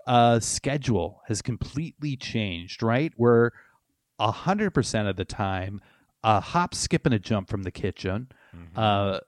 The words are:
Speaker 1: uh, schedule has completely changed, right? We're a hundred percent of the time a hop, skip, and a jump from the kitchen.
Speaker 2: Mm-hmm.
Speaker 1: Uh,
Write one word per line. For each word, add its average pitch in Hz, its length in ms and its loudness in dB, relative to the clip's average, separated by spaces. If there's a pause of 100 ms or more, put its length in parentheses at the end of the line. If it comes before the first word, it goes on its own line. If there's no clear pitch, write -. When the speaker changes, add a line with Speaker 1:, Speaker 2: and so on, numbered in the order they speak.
Speaker 1:
uh, 120 340 6
schedule 117 880 -2
has 104 140 -4
completely 143 760 -6
changed, 92 640 -6
right? 123 360 2
We're 117 340 6 (680)
a 110 120 2
hundred 202 400 -2
percent 110 360 0
of 98 80 -2
the 104 100 -4
time 95 560 -4 (420)
a 107 180 4
hop, 175 320 0
skip, - 320 -2
and 143 80 4
a 107 60 2
jump 98 280 -2
from 98 160 -6
the 90 80 -6
kitchen. 98 560 -6 (260)
Speaker 2:
Mm-hmm. 85 240 -16
Speaker 1:
Uh, 101 500 2